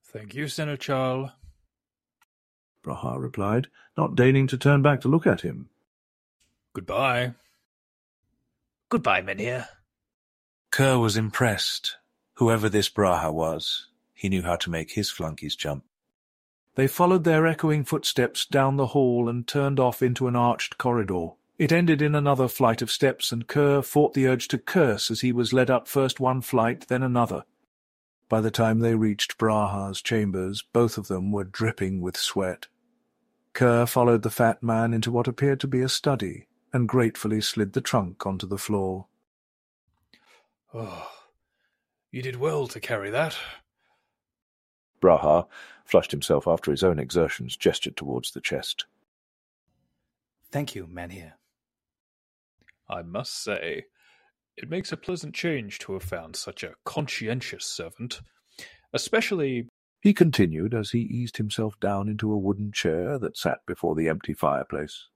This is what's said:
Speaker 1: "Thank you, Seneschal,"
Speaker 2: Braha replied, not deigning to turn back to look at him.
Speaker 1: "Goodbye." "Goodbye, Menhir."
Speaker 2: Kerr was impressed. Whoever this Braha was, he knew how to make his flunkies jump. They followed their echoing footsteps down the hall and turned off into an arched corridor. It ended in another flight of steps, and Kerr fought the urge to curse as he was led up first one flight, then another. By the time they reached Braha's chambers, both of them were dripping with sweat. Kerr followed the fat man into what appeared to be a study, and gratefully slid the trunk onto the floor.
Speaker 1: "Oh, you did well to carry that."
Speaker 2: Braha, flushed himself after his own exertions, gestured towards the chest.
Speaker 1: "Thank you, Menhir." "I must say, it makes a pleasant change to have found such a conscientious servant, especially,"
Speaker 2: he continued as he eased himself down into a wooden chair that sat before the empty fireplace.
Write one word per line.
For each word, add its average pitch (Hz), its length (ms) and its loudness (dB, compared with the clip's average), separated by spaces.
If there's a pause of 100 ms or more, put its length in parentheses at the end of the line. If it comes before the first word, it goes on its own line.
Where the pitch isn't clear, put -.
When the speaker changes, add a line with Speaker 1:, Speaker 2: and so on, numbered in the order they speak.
Speaker 1:
"Thank 107 320 -16
you, 147 120 -6
Seneschal," 135 840 -4 (1500)
Speaker 2:
Braha - 360 -6
replied, 101 500 -2 (280)
not - 180 0
deigning 131 320 6
to 131 100 -2
turn 139 240 6
back 143 200 4
to 123 60 0
look 160 180 4
at - 160 4
him. - 280 -8 (1040)
Speaker 1:
"Goodbye." 120 640 0 (1500)
"Goodbye, 95 320 2
Menhir." 101 480 -6 (1000)
Speaker 2:
Kerr 135 280 4
was 110 180 2
impressed. - 800 -2 (360)
Whoever 113 340 4
this 101 220 2
Braha 85 440 2
was, 80 540 -4 (260)
he - 140 -6
knew 92 160 0
how 87 140 0
to - 120 -6
make 82 220 -6
his 104 180 -4
flunkies 78 460 -8
jump. 71 300 -8 (920)
They 135 120 2
followed 180 360 4
their 160 240 4
echoing 151 380 0
footsteps - 600 0
down 135 300 2
the 135 120 0
hall 120 420 2
and 120 180 -6
turned 139 320 0
off 123 220 2
into 127 260 2
an 120 80 0
arched 120 420 0
corridor. 98 520 0 (280)
It 156 140 2
ended 165 300 4
in 147 120 2
another 139 360 2
flight 117 320 2
of 113 100 -4
steps, - 400 0
and 117 160 -6
Kerr 143 340 4
fought - 320 2
the 131 140 4
urge 127 220 0
to 131 80 0
curse 127 520 2
as 113 120 -4
he 127 100 2
was 117 220 0
led 127 160 4
up 123 180 2
first 135 320 0
one 127 220 0
flight, 117 480 0
then 127 120 0
another. 120 440 0 (840)
By 110 140 2
the 110 100 0
time 113 280 2
they 117 160 2
reached 107 420 0
Braha's 101 640 0
chambers, 98 600 -2
both 117 360 2
of 101 100 -8
them 95 240 -4
were 101 140 -4
dripping 98 560 -4
with 87 160 -6
sweat. - 500 -4 (840)
Kerr 120 320 4
followed 120 380 4
the 113 60 0
fat 113 320 2
man 117 320 0
into 117 180 -2
what 120 180 0
appeared 139 320 0
to 139 60 -4
be 131 120 0
a 131 80 0
study, 113 600 -2 (260)
and 120 160 2
gratefully 110 500 2
slid 104 320 -2
the - 80 -2
trunk 95 480 -2
onto 95 180 -4
the 98 120 -6
floor. 95 500 -4 (1700)
Speaker 1:
"Oh, 98 560 -14 (840)
you 127 100 -10
did 127 140 -8
well 143 320 -2
to 113 140 -12
carry 101 300 -4
that." 147 260 -2 (1600)
Speaker 2:
Braha, 82 480 4 (380)
flushed - 260 4
himself 71 360 -2
after 82 240 0
his 71 120 0
own 85 160 2
exertions, 69 560 -2
gestured - 400 -2
towards 64 360 -8
the 69 100 -14
chest. - 460 -6 (1600)
Speaker 1:
"Thank 143 240 -6
you, 92 100 -12
Menhir." 87 500 -14 (1500)
"I 87 140 -8
must 101 300 -10
say, 87 520 -8 (720)
it - 120 -16
makes 175 220 -8
a 160 60 -8
pleasant 160 360 -10
change 135 460 -6
to - 140 -10
have 92 100 -8
found 82 320 -10
such - 260 -12
a 82 220 -12
conscientious - 840 -8
servant, - 560 -12 (720)
especially," 135 800 -2 (320)
Speaker 2:
he 202 120 6
continued 104 600 2
as 107 180 -4
he 120 80 0
eased 120 380 -6
himself 107 420 -4
down 101 300 -2
into 107 240 -2
a 104 40 0
wooden 101 340 0
chair 87 460 -2
that 95 200 -6
sat - 280 -2
before 80 300 -4
the 80 140 0
empty 76 240 -4
fireplace. 71 840 -4